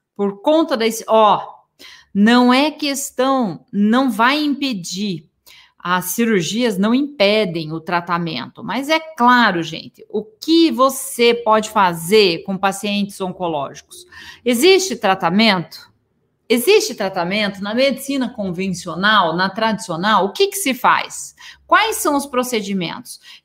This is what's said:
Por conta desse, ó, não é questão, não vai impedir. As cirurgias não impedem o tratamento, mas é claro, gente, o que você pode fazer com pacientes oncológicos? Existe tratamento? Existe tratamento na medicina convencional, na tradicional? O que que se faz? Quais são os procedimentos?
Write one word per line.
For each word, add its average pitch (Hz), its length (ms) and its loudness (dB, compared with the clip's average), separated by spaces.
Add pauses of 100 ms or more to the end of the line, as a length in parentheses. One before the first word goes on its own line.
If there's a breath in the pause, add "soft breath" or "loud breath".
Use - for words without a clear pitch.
(140)
Por 202 260 -4
conta 311 360 2
desse, 220 300 -2
ó, 214 400 4 (640 loud breath)
não 240 400 4
é 285 180 4
questão, 269 1000 -4
não 226 380 2
vai 247 320 0
impedir. 202 840 -6 (520 soft breath)
As 180 260 -2
cirurgias 220 680 0
não 208 160 2
impedem 202 800 0
o 160 60 -6
tratamento, 170 840 -6
mas 247 240 -6
é 320 100 2
claro, 240 640 2
gente, - 460 -12
o 214 160 -6
que 320 480 2
você 240 600 0
pode 220 380 0
fazer 175 720 2
com 190 160 -6
pacientes 202 640 -4
oncológicos? 165 840 -8 (400 loud breath)
Existe 277 520 2
tratamento? 190 920 0 (600)
Existe 247 480 2
tratamento 196 640 -4
na 208 100 -8
medicina 262 560 -2
convencional, 185 1080 -2
na 185 120 0
tradicional? 196 760 -2
O 196 80 -4
que 392 160 0
que - 80 -8
se 262 180 -2
faz? - 640 -2 (280 loud breath)
Quais 403 340 2
são 285 180 0
os 277 100 -2
procedimentos? 202 920 -6 (240 loud breath)